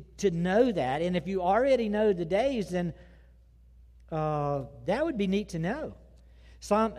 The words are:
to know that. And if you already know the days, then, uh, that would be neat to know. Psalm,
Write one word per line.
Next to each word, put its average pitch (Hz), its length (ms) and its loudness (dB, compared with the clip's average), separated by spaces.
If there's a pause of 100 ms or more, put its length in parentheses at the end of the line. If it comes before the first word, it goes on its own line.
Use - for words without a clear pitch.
(180)
to 196 120 0
know 185 420 4
that. 147 300 0
And 180 160 0
if 156 100 -6
you 190 140 -2
already 233 480 2
know 208 240 2
the 175 120 -4
days, 214 440 0
then, 175 240 -2 (1160)
uh, 147 520 -2 (220)
that 220 180 0
would 320 140 -2
be 202 80 0
neat 196 240 -2
to 170 100 -6
know. 220 360 -6 (640)
Psalm, 220 400 2